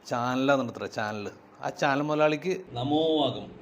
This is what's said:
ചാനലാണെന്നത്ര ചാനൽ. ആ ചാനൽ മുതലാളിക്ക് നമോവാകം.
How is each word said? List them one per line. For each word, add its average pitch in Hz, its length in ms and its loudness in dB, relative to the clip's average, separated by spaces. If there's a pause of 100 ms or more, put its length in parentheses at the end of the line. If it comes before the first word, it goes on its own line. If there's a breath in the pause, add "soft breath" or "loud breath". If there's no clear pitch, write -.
ചാനലാണെന്നത്ര 127 760 2
ചാനൽ. 107 400 -4 (400)
ആ 143 40 -2
ചാനൽ 139 320 0
മുതലാളിക്ക് 151 520 2 (200)
നമോവാകം. 135 760 2 (140)